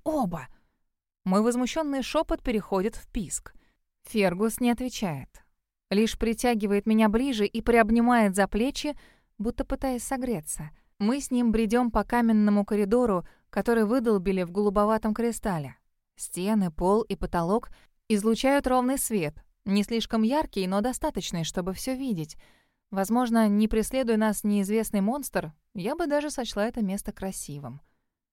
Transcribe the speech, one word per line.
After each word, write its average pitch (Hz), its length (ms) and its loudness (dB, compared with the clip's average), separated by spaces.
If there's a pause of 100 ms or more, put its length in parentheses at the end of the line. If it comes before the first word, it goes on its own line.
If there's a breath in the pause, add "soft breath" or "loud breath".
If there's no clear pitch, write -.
оба". 185 420 -2 (800)
Мой 190 160 4
возмущенный 254 600 -2
шепот 320 380 -2
переходит 208 540 -2
в - 120 -16
писк. - 460 -8 (500)
Фергус 202 580 0
не 240 100 2
отвечает, 214 720 -6 (460)
лишь 214 280 2
притягивает 220 680 0
меня 220 240 4
ближе 226 360 0
и 220 160 -4
приобнимает 233 760 4
за 196 120 4
плечи, 277 480 -2 (460 soft breath)
будто 240 240 -4
пытаясь 262 380 -4
согреться. 226 680 -6 (280)
Мы 233 200 0
с 269 120 -10
ним 240 200 2
бредем 226 400 2
по 214 120 2
каменному 214 600 4
коридору, 208 600 2 (240 soft breath)
который 226 360 2
выдолбили 202 580 0
в 170 80 -6
голубоватом 208 640 2
кристалле. 202 600 -4 (400)
Стены, 190 560 -2
пол 190 300 2
и 196 140 -6
потолок 180 540 -2 (380 soft breath)
излучают 226 600 2
ровный 254 300 2
свет, 170 460 -4 (220)
не 202 180 2
слишком 226 380 -2
яркий, 220 460 0
но 196 140 0
достаточный, 214 600 -4
чтобы 180 300 -4
все 262 220 -6
видеть. 214 420 -6 (540 soft breath)
Возможно, 220 560 2
не 208 200 4
преследуя 226 500 0
нас 214 260 0
неизвестный 208 580 0
монстр, 196 520 -4 (200)
я 208 220 -6
бы 339 120 -2
даже 294 220 0
сочла 226 380 -4
это 233 140 -6
место 202 300 -4
красивым. 143 680 -10 (520)